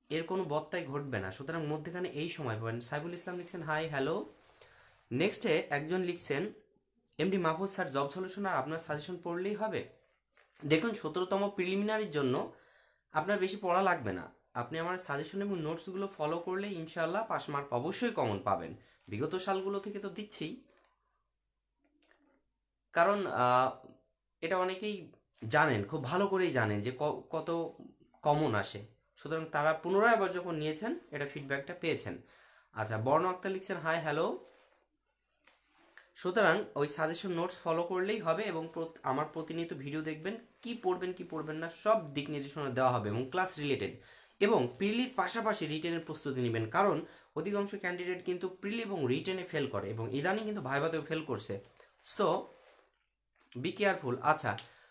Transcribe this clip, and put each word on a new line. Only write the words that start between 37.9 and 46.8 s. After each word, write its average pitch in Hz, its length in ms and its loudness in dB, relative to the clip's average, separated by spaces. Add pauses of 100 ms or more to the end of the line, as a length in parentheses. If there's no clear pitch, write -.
হবে 165 240 2
এবং 165 300 -4
প্রত-, 165 300 -6
আমার 139 220 2
প্রতিনিয়ত 165 480 -6
ভিডিও 143 280 -6
দেখবেন, 156 360 -4 (240)
কি 240 220 -6
পড়বেন, 180 300 0
কি 180 100 -10
পড়বেন 156 320 -6
না, 165 140 -6
সব 165 440 2
দিক 143 160 -2
নির্দেশনা 143 400 -4
দেওয়া 127 220 6
হবে 107 180 2
এবং 120 200 0
ক্লাস 185 280 0
রিলেটেড। 135 440 0 (380)
এবং 190 380 6
প্রিলির 233 380 2
পাশাপাশি 208 520 0
রিটেনের 160 320 -2
প্রস্তুতি 143 420 -4
নেবেন, 113 280 2
কারণ 185 360 4 (300)